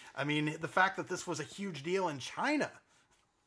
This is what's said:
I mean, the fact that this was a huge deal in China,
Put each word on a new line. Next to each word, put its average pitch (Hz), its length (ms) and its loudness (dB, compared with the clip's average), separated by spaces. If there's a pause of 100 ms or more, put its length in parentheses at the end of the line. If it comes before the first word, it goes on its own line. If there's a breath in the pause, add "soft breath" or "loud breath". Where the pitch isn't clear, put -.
(140 loud breath)
I 135 100 -2
mean, 151 360 2
the 160 80 -2
fact 190 280 6
that 180 120 -4
this 175 180 -4
was 160 140 -2
a 147 40 -6
huge 175 380 -8
deal 180 260 2
in 143 120 -2
China, 233 500 0 (760 soft breath)